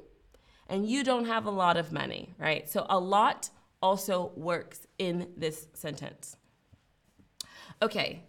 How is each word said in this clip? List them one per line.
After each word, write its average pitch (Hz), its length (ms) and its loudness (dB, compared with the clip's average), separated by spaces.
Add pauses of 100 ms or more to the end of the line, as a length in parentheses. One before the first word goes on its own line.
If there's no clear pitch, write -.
(680)
and 196 180 0
you 254 160 2
don't 247 240 2
have 226 200 0
a 214 60 -2
lot 180 260 4
of 165 160 -2
money, 135 440 -6
right? 156 320 -2
So - 200 0
a 190 100 4
lot 196 500 4 (320)
also 190 540 2
works 170 520 -4 (100)
in 175 400 -2
this 156 360 -4
sentence. - 640 -12 (1400)
Okay, 220 480 0